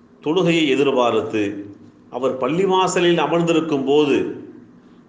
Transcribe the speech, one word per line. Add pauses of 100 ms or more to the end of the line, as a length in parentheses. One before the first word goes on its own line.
(240)
தொழுகையை
எதிர்பார்த்து (440)
அவர்
பள்ளிவாசலில்
அமர்ந்திருக்கும்
போது (640)